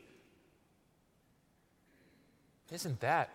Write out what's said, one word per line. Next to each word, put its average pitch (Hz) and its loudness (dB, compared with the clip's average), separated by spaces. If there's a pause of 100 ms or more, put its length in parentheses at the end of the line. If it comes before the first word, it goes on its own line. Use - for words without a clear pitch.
(2750)
Isn't 160 -4
that 139 2